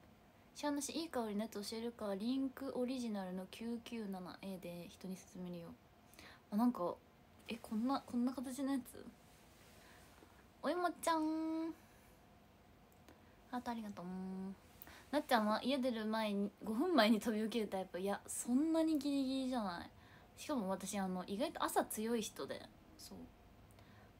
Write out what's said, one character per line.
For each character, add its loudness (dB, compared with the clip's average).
シ -4
ャ 2
ー 2
ナ 0
シ、 -4
い -2
い -8
香 -2
り -2
の 0
や -2
つ -8
教 -4
え -6
る -4
か。 -4
リ 0
ン 2
ク -6
オ 2
リ -2
ジ -2
ナ -2
ル -6
の -4
九 -6
九 -6
七 -8
エ -6
ー -8
で -10
人 -14
に -4
勧 -14
め -6
る -6
よ。 -12
あ、 0
な 6
ん 6
か、 -2
え、 -6
こ -6
ん 2
な、 0
こ -4
ん 2
な 2
形 -6
の 2
や 2
つ？ -12
お 2
い 4
も 2
ち 2
ゃ 4
ん。 0
ハ -4
ー -4
ト -6
あ -2
り -6
が -6
と -8
う。 -6
な 4
っ -4
ち 4
ゃ 8
ん 4
は 4
家 2
出 2
る -2
前 0
に、 0
五 -2
分 4
前 10
に 8
飛 2
び 2
起 0
き 2
る 0
タ -2
イ -4
プ？ -6
い -2
や、 0
そ -2
ん 6
な 6
に 4
ギ 0
リ 4
ギ 0
リ 0
じ 0
ゃ 2
な -4
い。 -14
し -12
か 2
も 2
私、 -2
あ 2
の、 -2
意 -2
外 0
と -2
朝 4
強 0
い 4
人 -4
で、 -6
そ -14
う。 -12